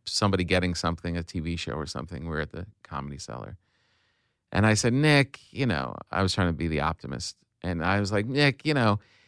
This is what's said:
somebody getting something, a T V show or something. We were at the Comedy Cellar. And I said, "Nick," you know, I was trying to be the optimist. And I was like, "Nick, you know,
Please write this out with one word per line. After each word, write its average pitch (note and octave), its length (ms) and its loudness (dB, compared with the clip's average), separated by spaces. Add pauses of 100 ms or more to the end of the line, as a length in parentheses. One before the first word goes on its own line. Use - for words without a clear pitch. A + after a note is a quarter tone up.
somebody F#2+ 380 0
getting F2 320 0
something, E2+ 420 -4
a E2+ 60 -4
T E2+ 160 -8
V E2 160 -4
show - 180 -6
or D2 140 -6
something. C#2+ 360 -8
We E2 60 -6
were D#2 120 -4
at D2+ 100 -6
the - 160 -10 (160)
Comedy C#2+ 340 -10
Cellar. A#1+ 400 -12 (920)
And G2 140 4
I A2 100 6
said, A#2 180 2
"Nick," C#3+ 460 4 (120)
you C#3 140 -2
know, C#2 300 -2 (160)
I F#2+ 100 0
was F#2+ 120 2
trying F#2 160 2
to E2+ 40 2
be D#2+ 140 -2
the D#2 140 0
optimist. D2+ 540 -4 (280)
And E2 200 -2
I F#2+ 160 2
was G2 120 -2
like, G#2+ 160 0
"Nick, C3+ 360 2
you D3+ 120 0
know, A2 240 4 (280)